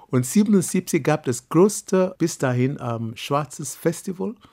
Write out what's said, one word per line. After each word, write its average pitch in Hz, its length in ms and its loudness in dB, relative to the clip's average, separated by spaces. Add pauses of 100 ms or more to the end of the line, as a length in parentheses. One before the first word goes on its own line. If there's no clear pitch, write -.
und 127 160 0
siebenundsiebzig 190 800 2
gab 151 220 0
das - 240 -4
größte 185 680 2
bis 165 200 -2
dahin, 127 420 0
ähm, 113 360 -6
schwarzes 147 580 -4
Festival 185 600 -4 (180)